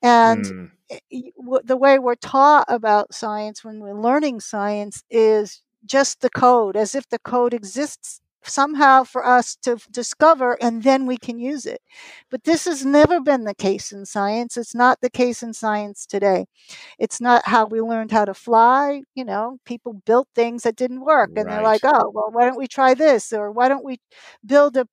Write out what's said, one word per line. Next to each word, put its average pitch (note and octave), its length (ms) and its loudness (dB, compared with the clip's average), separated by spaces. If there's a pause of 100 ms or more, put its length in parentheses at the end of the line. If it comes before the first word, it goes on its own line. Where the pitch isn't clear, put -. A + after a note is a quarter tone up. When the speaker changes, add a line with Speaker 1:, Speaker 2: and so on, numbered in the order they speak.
Speaker 1:
And A#3 440 4
Speaker 2:
Mm. F#3 260 -12 (200)
Speaker 1:
i-, - 80 -16 (140)
i-, B3+ 240 -14
w-, B3+ 260 -4
the B3+ 140 -2
way C4+ 220 4
we're B3 160 -2
taught C#4 540 4
about G#3+ 440 0
science G#3+ 500 -10
when G#3+ 180 -18
we're G3+ 180 -14
learning B3+ 400 0
science G#3 680 -8
is A3 520 2 (240)
just C4+ 360 -2
the B3+ 80 0
code, A#3 480 2
as G#3+ 180 -2
if C4+ 140 -8
the A#3 100 -6
code A#3+ 340 -2
exists A#3 680 -10 (220)
somehow C#4 600 2
for B3+ 220 -8
us B3 380 2
to B3+ 100 -2
f-, A#3 180 -10
discover, B3+ 680 0
and A#3 220 -4
then C4+ 220 2
we B3+ 120 -4
can A#3 220 -12
use C4 260 -8
it. - 160 -12 (500)
But B3+ 140 -8
this D#4+ 200 0
has C#4 200 -4
never D4+ 340 4
been C4 240 -2
the G#3 120 -8
case G3 360 -4
in G3 140 -16
science. G#3+ 520 -6
It's A#3 180 -10
not B3 260 2
the B3 80 -2
case B3 340 -4
in A3+ 100 -12
science G#3 520 -6
today. F#3+ 400 0 (520)
It's - 240 -4
not B3 260 2
how A3 180 2
we A3 160 -4
learned A3+ 320 -6
how G#3+ 120 2
to G3 80 -6
fly. C4 680 2 (120)
You C4 100 -10
know, A3 400 -6
people A#3+ 280 -12 (120)
built A#3+ 300 2
things A#3 280 -2
that A3 140 -2
didn't B3+ 240 -6
work, C4+ 340 2
and G#3+ 140 -4
they're G#3+ 140 -6
Speaker 2:
Right. A3 200 4
Speaker 1:
like, - 20 2
"Oh, C4 280 4
well, G#3+ 180 -4
why A#3+ 140 2
don't B3+ 120 -2
we C4+ 100 -8
try C4 260 2
this?" C4 400 2
Or, G#3 180 -6
"Why A#3 160 0
don't C4+ 180 -2
we C4 140 -12 (460)
build C#4 320 4
a B3+ 160 -2